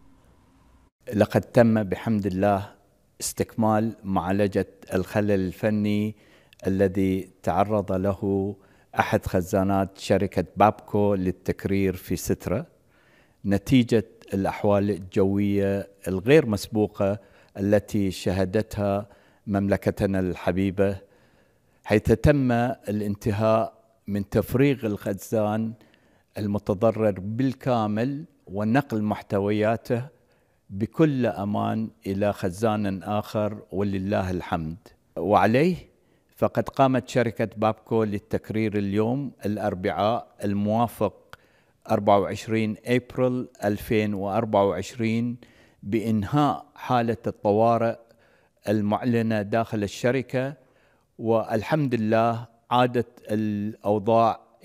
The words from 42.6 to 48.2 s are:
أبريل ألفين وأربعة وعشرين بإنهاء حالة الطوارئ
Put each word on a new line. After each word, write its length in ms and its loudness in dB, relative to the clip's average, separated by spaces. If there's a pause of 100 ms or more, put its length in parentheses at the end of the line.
أبريل 600 -2 (160)
ألفين 500 0
وأربعة 520 0
وعشرين 720 -2 (460)
بإنهاء 840 0 (100)
حالة 420 0 (100)
الطوارئ 720 2 (680)